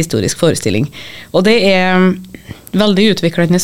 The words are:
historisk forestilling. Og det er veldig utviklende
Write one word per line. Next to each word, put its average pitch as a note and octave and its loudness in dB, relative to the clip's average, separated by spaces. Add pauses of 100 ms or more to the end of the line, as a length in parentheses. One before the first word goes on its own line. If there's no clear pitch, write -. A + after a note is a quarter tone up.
historisk A2 -4
forestilling. C#3 -2 (420)
Og F#3 2
det A3 2
er F#3 2 (600)
veldig G3+ 2
utviklende E3+ 0